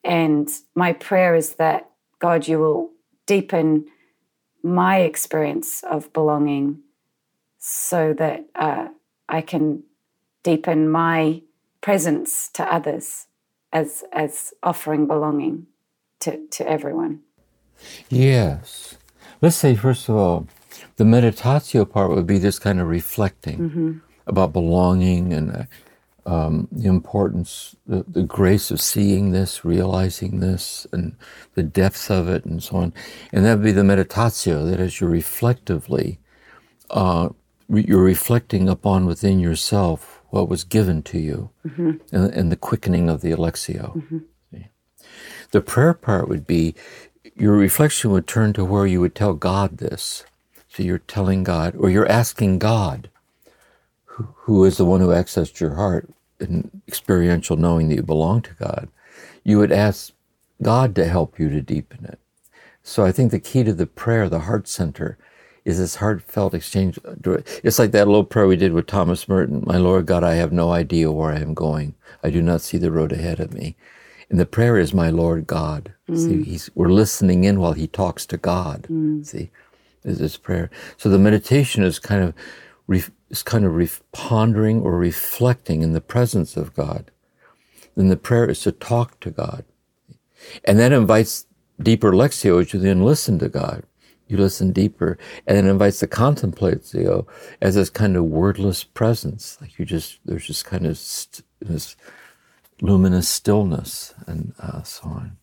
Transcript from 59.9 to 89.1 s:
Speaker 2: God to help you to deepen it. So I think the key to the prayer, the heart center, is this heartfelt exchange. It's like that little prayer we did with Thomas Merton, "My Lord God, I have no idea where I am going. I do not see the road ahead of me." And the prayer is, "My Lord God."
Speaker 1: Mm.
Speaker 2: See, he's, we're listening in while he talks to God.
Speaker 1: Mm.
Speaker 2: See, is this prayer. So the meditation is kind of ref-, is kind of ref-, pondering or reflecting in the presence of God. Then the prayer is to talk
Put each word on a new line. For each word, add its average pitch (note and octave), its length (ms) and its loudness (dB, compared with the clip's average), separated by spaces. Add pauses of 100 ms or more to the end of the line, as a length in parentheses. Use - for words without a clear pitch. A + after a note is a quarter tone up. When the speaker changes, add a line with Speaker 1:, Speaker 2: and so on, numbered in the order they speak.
Speaker 2:
God A#2+ 340 2
to F#2 100 2
help E2+ 340 -2
you D#2 100 0
to D2 120 -2
deepen - 440 -8
it. - 140 -18 (640)
So - 220 0
I F#2 60 4
think A#2 200 2
the G2+ 80 0
key - 240 0
to A2 100 2
the E2+ 140 -2
prayer, A2+ 420 -2
the E2+ 120 -2
heart G2+ 260 -4
center, - 500 -6 (460)
is F2+ 160 -2
this F2+ 160 -4
heartfelt G#2 580 -2
exchange. F#2 460 -2 (640)
It's - 160 2
like A2 120 4
that G2+ 160 6
little G#2 160 6
prayer G2+ 240 2
we F#2 80 6
did F2+ 180 2
with E2+ 120 0
Thomas F2 420 -2
Merton, D#2+ 380 0
"My F2 120 0
Lord F2+ 280 4
God, F2 180 2
I E2 120 2
have E2 160 0
no E2+ 200 2
idea E2 400 0
where D#2 200 -2
I D2+ 80 -4
am D2+ 160 -6
going. D2+ 400 -4 (280)
I E2 60 -2
do E2 120 0
not E2 200 2
see - 160 -8
the E2+ 140 0
road D#2+ 200 -2
ahead E2 280 -4
of E2 140 -6
me." - 220 -10 (540)
And F2 100 2
the F2+ 60 4
prayer A#2 320 2
is, E2+ 160 2
"My E2+ 160 2
Lord E2 380 0
God." D#2 440 -6 (160)
Speaker 1:
Mm. E3 100 -4
Speaker 2:
See, A2 260 0
he's, E2+ 320 -10
we're F2 140 2
listening F#2+ 560 4
in G2+ 140 2
while E2+ 140 0
he D#2 140 -4
talks - 400 -4
to - 100 -8
God. F2+ 540 -4
Speaker 1:
Mm. D3+ 340 -4
Speaker 2:
See, - 240 -12 (540)
is F#2+ 160 -4
this - 180 -4
prayer. E2+ 320 -4 (280)
So - 120 0
the G2 80 6
meditation G#2+ 640 4
is F#2 140 0
kind G2+ 260 0
of E2+ 120 -2 (500)
ref-, F#2 240 0 (220)
is - 100 -10
kind G#2+ 240 0
of F2 80 2
ref-, E2+ 380 -2
pondering A2 720 2
or - 180 0
reflecting F2 840 0
in D#2+ 120 2
the D#2+ 80 -2
presence A2+ 540 -2
of D#2 200 -8
God. C#2+ 340 -6 (840)
Then F#2+ 140 4
the F2+ 80 4
prayer A#2+ 300 2
is - 140 -4
to - 100 0
talk - 500 -4